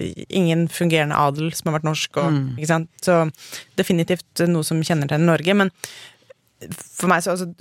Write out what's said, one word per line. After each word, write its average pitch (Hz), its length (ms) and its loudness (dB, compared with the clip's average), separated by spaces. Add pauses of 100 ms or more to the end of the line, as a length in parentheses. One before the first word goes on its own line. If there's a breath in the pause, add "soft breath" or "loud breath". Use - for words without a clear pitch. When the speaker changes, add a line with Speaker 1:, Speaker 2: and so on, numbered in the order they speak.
(320)
Speaker 1:
ingen 165 400 2
fungerende 156 480 0
adel 151 320 0
som - 160 -8
har 156 140 -2
vært 156 100 -2
norsk, - 240 -6
og, 143 160 2
Speaker 2:
Mm. 135 240 0
Speaker 1:
ikke 151 160 -2
sant? 165 160 0 (160)
Så 175 160 4 (560 loud breath)
definitivt 175 720 0
noe 165 160 2
som 160 160 -2
kjennetegner 156 560 2
Norge, 151 180 0
men 196 160 2 (1040 loud breath)
for - 400 -10
meg 170 80 4
så, 175 140 -2
altså, 185 100 -4 (160)